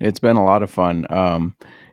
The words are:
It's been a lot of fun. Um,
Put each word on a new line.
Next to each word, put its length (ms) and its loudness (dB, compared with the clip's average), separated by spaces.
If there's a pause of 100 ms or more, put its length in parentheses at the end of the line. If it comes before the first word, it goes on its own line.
It's 200 -2
been 160 2
a 80 2
lot 180 2
of 80 -6
fun. 380 -2
Um, 480 -2 (360)